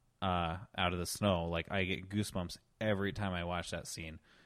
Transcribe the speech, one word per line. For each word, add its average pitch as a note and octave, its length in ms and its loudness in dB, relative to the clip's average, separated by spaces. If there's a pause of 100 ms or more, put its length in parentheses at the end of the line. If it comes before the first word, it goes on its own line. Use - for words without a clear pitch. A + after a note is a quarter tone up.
(220)
uh, F2 360 2 (200)
out F2+ 160 4
of F2 60 -2
the F2 80 0
snow. F#2 380 2
Like, E2+ 260 -2
I F#2+ 140 2
get F#2 240 -2
goosebumps G2+ 480 -2 (240)
every G2+ 320 2
time G2 200 -2
I F2 120 0
watch F2 260 -2
that E2+ 160 -6
scene D#2+ 320 -8 (260)